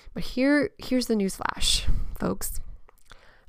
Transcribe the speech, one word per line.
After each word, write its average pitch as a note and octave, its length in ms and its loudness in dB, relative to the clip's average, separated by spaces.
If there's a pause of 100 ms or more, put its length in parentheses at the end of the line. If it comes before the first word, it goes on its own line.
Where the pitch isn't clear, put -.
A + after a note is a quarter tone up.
(140)
But F3+ 80 -8
here, C#4 560 2
here's B3+ 280 0
the A3+ 80 0
newsflash, - 680 0 (340)
folks. - 420 -2 (880)